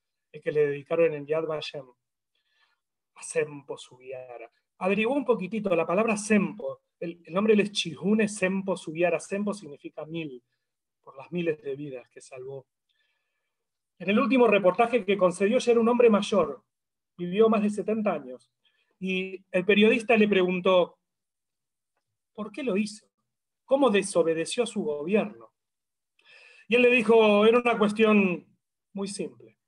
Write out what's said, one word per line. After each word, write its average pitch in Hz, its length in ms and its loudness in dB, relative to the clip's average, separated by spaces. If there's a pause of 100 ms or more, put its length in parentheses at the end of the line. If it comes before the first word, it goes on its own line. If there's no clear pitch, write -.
(320)
el 151 80 -20
que 165 120 -8
le 147 140 2
dedicaron 156 480 0
en 143 120 -12
Yad 156 200 -2
Vashem 151 400 -8 (1300)
a - 80 -20
Sempo 147 540 -8
Sugiara. 127 720 -18 (280)
Averiguó 202 360 0
un 285 100 -4
poquitito, 202 500 -2
la 165 120 0
palabra 208 300 0
Sempo, 165 680 -2 (180)
el, 170 240 -10
el 160 100 -12
nombre 220 200 -2
él 214 60 2
es - 120 -2
Chihune 202 560 -2
Sempo 190 480 -4
Sugiara. 165 420 -4
Sempo 202 340 -6
significa 151 520 -16
mil, 156 380 -12 (580)
por - 160 -20
las - 160 -20
miles 170 300 -4
de 139 120 -10
vidas 135 360 -14
que - 100 -20
salvó. 131 460 -18 (1300)
En 180 120 -6
el 214 100 2
último 247 260 2
reportaje 202 580 2
que 202 140 -2
concedió 196 400 0
ya 240 140 0
era 233 80 4
un 226 80 2
hombre 240 200 6
mayor, 202 560 0 (520)
vivió 185 320 2
más 214 160 2
de 208 60 0
setenta 208 420 -4
años, 131 400 -12 (480)
y 190 500 -6
el 185 140 -2
periodista 214 520 4
le 214 120 6
preguntó, 180 720 2 (1300)
¿por 214 200 -14
qué 311 100 -12
lo 226 140 -4
hizo? - 320 -6 (560)
¿Cómo 269 260 2
desobedeció 180 720 0
a 226 40 -4
su 214 160 -6
gobierno? 151 680 -4 (1160)
Y 220 80 2
él 247 60 4
le 247 80 6
dijo, 220 560 6
era 233 120 6
una 240 200 0
cuestión 208 680 2 (460)
muy 196 160 -8
simple. 127 600 -14